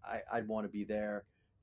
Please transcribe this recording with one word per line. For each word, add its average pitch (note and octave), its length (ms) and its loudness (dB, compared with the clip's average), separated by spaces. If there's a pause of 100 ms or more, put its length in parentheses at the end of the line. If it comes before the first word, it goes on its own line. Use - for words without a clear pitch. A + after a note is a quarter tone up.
I, G#2+ 160 -2 (100)
I'd A2 160 2
wanna G#2+ 220 2
be G#2 140 -2
there G#2 400 0 (400)